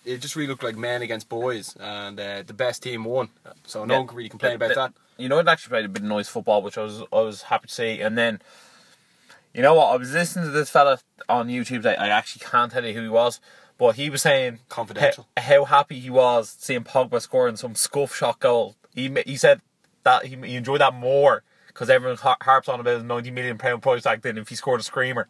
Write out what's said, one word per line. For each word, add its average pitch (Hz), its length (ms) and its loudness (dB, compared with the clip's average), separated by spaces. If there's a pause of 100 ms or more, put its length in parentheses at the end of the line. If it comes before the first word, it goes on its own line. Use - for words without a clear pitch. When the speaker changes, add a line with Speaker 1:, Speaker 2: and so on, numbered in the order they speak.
Speaker 1:
it 127 160 -8
just 135 160 -10
really 151 140 -4
looked 135 140 -8
like 113 160 -6
men 120 240 -4
against 113 260 -8
boys, 120 500 -6
and, 104 400 -12
uh, 101 280 -10
the 107 80 -16
best 104 280 -4
team 117 220 -10
won. 120 240 -4 (380)
So 107 180 -10
no 117 100 -2
Speaker 2:
Yeah. 135 40 4
Speaker 1:
one 127 100 -4
can 117 80 -18
really 117 140 -12
complain 120 280 -4
Speaker 2:
The, 117 60 -2
Speaker 1:
about 113 40 0
Speaker 2:
the, 107 60 2
Speaker 1:
that. 131 180 -2 (260)
Speaker 2:
United 143 280 0
actually 165 240 0
played 113 140 -2
a 104 40 -8
bit 101 140 -8
of 107 60 -6
nice 104 180 -2
football, 104 360 0
which 101 160 -8
I 110 40 -4
was, 107 200 -10 (100)
I 107 80 4
was 107 220 -2
happy - 260 -4
to - 60 -14
see. 113 260 -4
And 110 160 -2
then, 117 240 0 (1120)
you - 80 -6
know 143 140 8
what? 151 180 6
I 127 40 2
was 127 180 -6
listening 170 320 -2
to 147 60 -8
this 147 180 -2
fella 143 300 4 (280)
on 117 200 0
YouTube 123 340 -6
today. 107 140 2
I 101 120 -2
actually - 380 -2
can't 120 260 0
tell 123 100 -4
you 113 120 -6
who 117 80 -8
he 113 80 -8
was, 120 300 2 (360)
but 123 200 4
he 143 120 -6
was 143 140 -4
saying 131 380 2 (100)
Speaker 1:
Confidential. 123 580 -2 (100)
Speaker 2:
ho-, - 40 -6
how 143 240 6
happy 143 340 2
he 127 80 -14
was 123 500 2
seeing 123 240 -6
Pogba 123 380 -2
scoring 123 360 0
some 113 180 -12
scuff - 400 -2
shot 120 260 -2
goal. 117 360 2 (180)
He 131 160 -6
ma-, 139 160 -2
he 123 100 -8
said 143 240 6 (440)
that 127 200 6
he, 131 120 -14
he 127 200 -10
enjoyed 131 240 -2
that 135 140 4
more 127 480 4 (320)
'cause 123 160 -2
everyone 127 260 4
har-, 135 240 2
harps 131 300 4
on 123 100 -4
about 120 140 0
his 117 80 -6
ninety 120 280 -6
million 123 280 -6
pound 120 240 -2
price 123 220 2
tag 113 180 -2
than 110 160 -6
if 107 100 -14
he 127 60 -14
scored 120 260 -2
a - 20 -10
screamer. 127 480 -4